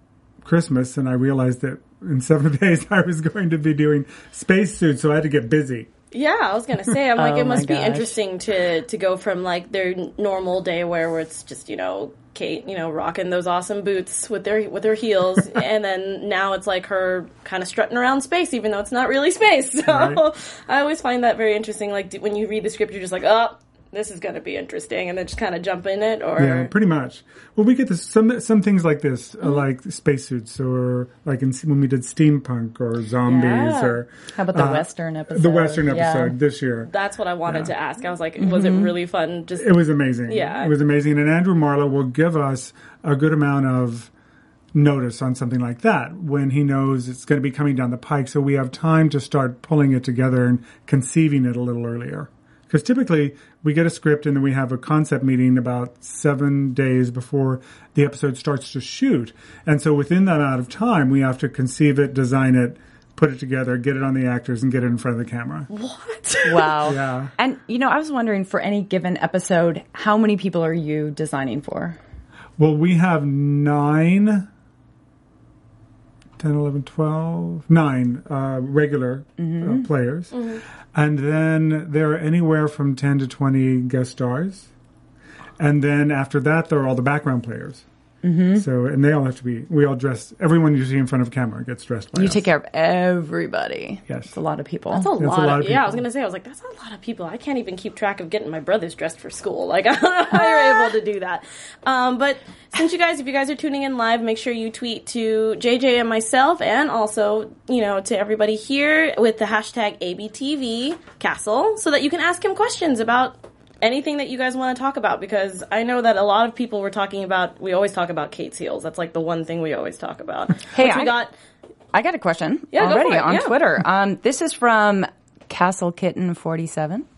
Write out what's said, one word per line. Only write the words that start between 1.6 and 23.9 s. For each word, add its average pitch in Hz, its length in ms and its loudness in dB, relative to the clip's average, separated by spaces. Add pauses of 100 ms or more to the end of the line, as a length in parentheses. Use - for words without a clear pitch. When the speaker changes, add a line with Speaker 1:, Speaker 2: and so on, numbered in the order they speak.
Speaker 1:
that 131 180 -6 (220)
in 151 200 -2
seven 147 340 2
<laughs> 131 60 0
days 180 280 4
I 190 120 4
was 160 200 0
going 165 300 -2
to 165 60 0
be 151 160 2
doing 147 320 2 (260)
space - 460 0
suits, 151 240 2
so 151 100 2
I 151 40 4
had 156 80 2
to 156 60 -2
get 131 200 0
busy. 131 380 0 (240)
Speaker 2:
Yeah, 302 300 0
I 196 120 0
was 233 120 -4
gonna 196 180 -4
say, 269 280 0
I'm 233 60 2
like, 151 160 2
Speaker 3:
<laughs> - 20 0
Oh 147 60 0
Speaker 2:
it 147 60 2
must 143 220 0
Speaker 3:
my 156 60 2
Speaker 2:
be 143 40 -2
Speaker 3:
gosh. 139 100 0
Speaker 2:
interesting 214 500 -4
to, 175 440 0
to 220 140 -8
go 190 200 0
from, 185 260 -4
like, 175 280 -4
their 190 220 -2
n-, 180 240 -8
normal 190 440 -2
day 175 240 -2
where, 165 260 -2
where 165 80 -2
it's 160 240 -10
just, - 260 -18
you - 60 -6
know, 196 380 -6 (200)
Kate, - 340 -8
you 196 100 -8
know, 165 120 -6
rocking 175 400 -4
those 180 180 -2
awesome 180 360 -4
boots 185 460 -4
with 196 160 -6
their, 214 240 -2
with 202 160 -8
her 214 80 2
heels, 190 440 2 (100)
Speaker 3:
<laughs> - 80 -10
Speaker 2:
and 214 280 0
then 190 460 -4
now 196 240 0
it's, 190 140 -4
like, 185 180 -2
her 185 420 -2 (160)
kinda 185 220 -6
strutting - 320 -2
around 262 240 2
space, 349 320 -2
even 214 180 -2
though 202 80 -2
it's 214 140 -6
not 254 160 0
really 277 220 2
space. 349 420 4
<laughs> 311 120 0
So 311 60 4
Speaker 1:
Right. 311 440 4 (340)
Speaker 2:
I 269 100 2
always 302 220 0
find 247 240 0
that 226 120 4
very 214 180 2
interesting. 208 360 -6
Like, 196 200 -6
d-, 185 80 -12
when 208 180 -4
you 214 100 -2
read 208 160 -4
the 208 60 -4
script, 208 240 -4
you're 196 80 -10
just 180 120 -8
like, 185 120 -6
"Oh, 330 320 4 (340)